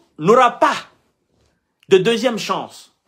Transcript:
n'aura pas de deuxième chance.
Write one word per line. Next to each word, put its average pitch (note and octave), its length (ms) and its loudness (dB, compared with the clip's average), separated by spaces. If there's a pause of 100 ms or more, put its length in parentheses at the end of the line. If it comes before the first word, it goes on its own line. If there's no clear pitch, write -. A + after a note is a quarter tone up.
(180)
n'aura A#3 340 2
pas D4 240 -2 (1120)
de F#3+ 100 6
deuxième A3 400 -2
chance. - 580 -10 (120)